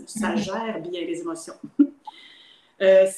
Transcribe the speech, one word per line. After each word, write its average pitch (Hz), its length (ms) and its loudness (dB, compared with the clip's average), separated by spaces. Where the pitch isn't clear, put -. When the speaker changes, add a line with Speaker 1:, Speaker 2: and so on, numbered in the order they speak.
Speaker 1:
Ça 214 240 -6
Speaker 2:
Mhm. - 80 -4
Speaker 1:
gère 208 420 -6
bien 175 220 -10
les 165 180 -8
émotions. 165 340 -12
<laughs> 285 60 8
Euh, 190 240 8